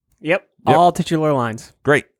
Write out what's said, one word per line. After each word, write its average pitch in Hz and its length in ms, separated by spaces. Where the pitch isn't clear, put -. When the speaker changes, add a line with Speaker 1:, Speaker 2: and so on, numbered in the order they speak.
Speaker 1:
Yep. 170 260
Speaker 2:
Yep. 151 100
Speaker 1:
All 175 160
titular 160 400
lines. 117 400
Speaker 2:
Great. 139 220